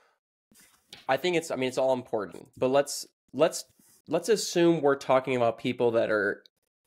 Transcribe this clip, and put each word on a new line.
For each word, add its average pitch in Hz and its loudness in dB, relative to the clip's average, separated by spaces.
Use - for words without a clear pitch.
I 135 0
think 175 -2
it's, 160 -4
I 107 -6
mean, 131 -2
it's 127 -10
all 131 2
important, 120 -8
but 131 0
let's, 139 0
let's, 156 0
let's 165 -2
assume 170 2
we're 139 2
talking 131 0
about 117 0
people 120 0
that 110 2
are, 104 -2